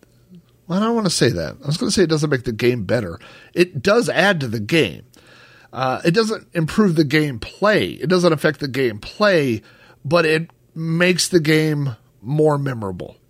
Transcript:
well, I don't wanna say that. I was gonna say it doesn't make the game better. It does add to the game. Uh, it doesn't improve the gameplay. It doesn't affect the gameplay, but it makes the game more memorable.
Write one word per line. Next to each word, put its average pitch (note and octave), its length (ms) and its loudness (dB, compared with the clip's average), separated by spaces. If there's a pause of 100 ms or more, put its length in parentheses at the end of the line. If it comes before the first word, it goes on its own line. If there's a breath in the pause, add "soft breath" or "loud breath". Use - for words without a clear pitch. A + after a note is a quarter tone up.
(680)
well, F3+ 140 -2
I A3 40 0
don't A#3 100 0
wanna G#3+ 160 0
say C3+ 180 2
that. D2+ 340 -4
I - 40 -12
was D3+ 100 -2
gonna A3+ 140 -2
say F#3+ 120 4
it D#3+ 60 2
doesn't D#3 220 0
make B2 140 -2
the B2 60 -4
game A#2+ 340 0
better. F#2+ 340 -4 (340 loud breath)
It E3+ 300 -2
does G#3 260 2
add E3+ 300 2
to C3+ 80 -4
the A2+ 120 -4
game. G#2 440 -2 (680 loud breath)
Uh, C3 320 -4
it E3+ 120 2
doesn't A3 380 -2
improve E3+ 420 0
the D#3+ 100 4
gameplay. C#3+ 960 -2
It - 60 -4
doesn't F3 260 4
affect D3+ 260 0
the D3 80 -6
gameplay, C3 920 0 (420 loud breath)
but E3 220 2
it D#3 240 0 (240)
makes E3 540 0
the F3+ 120 4
game D3+ 560 0 (280)
more D3+ 340 2
memorable. A2 600 -6 (120)